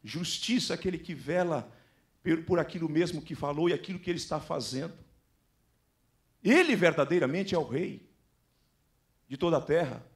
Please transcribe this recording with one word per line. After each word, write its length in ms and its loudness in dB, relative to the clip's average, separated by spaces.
Justiça, 720 -2
aquele 240 -4
que 160 -10
vela 560 -2
por, 220 2
por 140 2
aquilo 280 -4
mesmo 340 0
que 140 -10
falou 320 0
e 60 4
aquilo 260 -6
que 100 -8
ele 100 -2
está 200 -6
fazendo. 580 -6
Ele 360 6
verdadeiramente 760 2
é 40 2
o 100 0
rei 420 -6
de 80 -10
toda 220 2
a 40 2
terra. 400 0